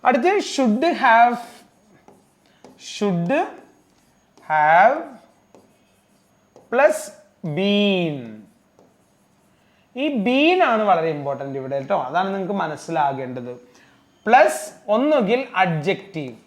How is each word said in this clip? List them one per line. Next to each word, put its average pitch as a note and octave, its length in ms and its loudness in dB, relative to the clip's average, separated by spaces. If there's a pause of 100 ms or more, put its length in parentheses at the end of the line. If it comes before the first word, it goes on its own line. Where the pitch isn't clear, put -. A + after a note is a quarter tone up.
അടുത്ത് B3+ 240 2
should C4+ 560 0
have, A#3+ 520 4 (1300)
should F3+ 680 -4 (1160)
have E3 460 4 (1800)
plus C#4 240 4 (520)
been. F3 840 -2 (1600)
ഈ C#4+ 100 -2
been C#4+ 560 2
ആണ് A3+ 200 2
വളരെ E3 260 2
ഇമ്പോർട്ടന്റ് C#3 500 -6
ഇവിടെ C3 200 -6
ട്ടോ. F3 220 -4
അതാണ് F3 320 -4
നിങ്ങൾക്ക് F#3+ 200 -6
മനസ്സിലാകേണ്ടത്. C3+ 1200 -6 (520)
പ്ലസ് - 440 4 (160)
ഒന്നുകിൽ B3 560 0 (200)
adjective D#3+ 680 -4 (140)